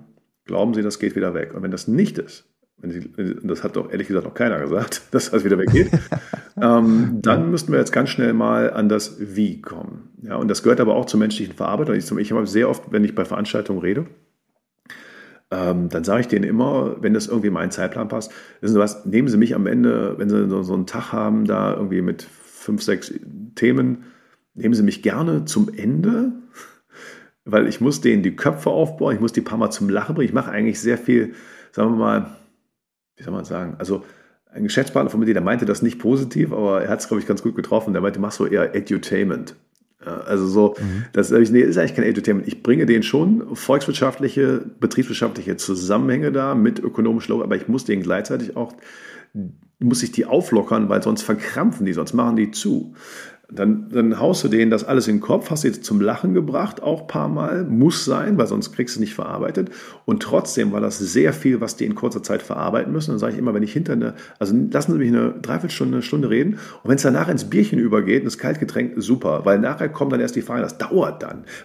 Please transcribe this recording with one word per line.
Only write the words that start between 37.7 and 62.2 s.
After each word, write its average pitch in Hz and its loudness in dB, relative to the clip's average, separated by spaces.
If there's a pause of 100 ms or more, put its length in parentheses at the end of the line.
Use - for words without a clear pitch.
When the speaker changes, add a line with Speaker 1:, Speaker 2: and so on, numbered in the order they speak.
Speaker 1:
der 92 0
meinte, 98 -2
„Mach 104 -4
so - -2
eher 95 0
Edutainment.“ 98 -2 (500)
Ja, 85 -10
also 98 0
so, 104 4
Speaker 2:
Mhm. 101 -4
Speaker 1:
das - 2
sag 120 8
ich, 110 6
„Nee, 120 8
ist 165 4
eigentlich - 0
kein 117 2
Edutainment.“ 101 0
Ich - -8
bringe 143 4
denen 113 4
schon 180 2
volkswirtschaftliche, 135 0 (160)
betriebswirtschaftliche 107 -2
Zusammenhänge 120 0
da 135 -2
mit 117 4
ökonomisch 113 -2
Logik, 117 -2
aber 101 -2
ich - -6
muss 127 -2
denen 98 0
gleichzeitig 107 -4
auch, 120 -6 (1080)
muss 120 2
ich 113 -4
die - 0
auflockern, 113 2
weil 101 2
sonst 110 0
verkrampfen 120 -2
die, 92 0
sonst 80 -4
machen 117 2
die 107 2
zu. - -2 (560)
Dann, 107 0
dann 113 2
haust 165 0
du 120 2
denen 113 4
das 107 2
alles 127 2
in 107 2
den 104 0
Kopf, - 0
hast 156 -2
sie 135 2
zum 104 0
Lachen 107 0
gebracht, 147 -2
auch 156 -2
ein - -20
paar 156 -4
Mal, 151 -2
muss 131 4
sein, 156 0
weil 120 4
sonst 104 -4
kriegst - -4
du - -4
nicht 107 -2
verarbeitet. - -4 (340)
Und 113 0
trotzdem 120 0
war 104 -2
das 107 -4
sehr 107 2
viel, 127 0
was 110 -6
die - -4
in 107 -2
kurzer 113 -4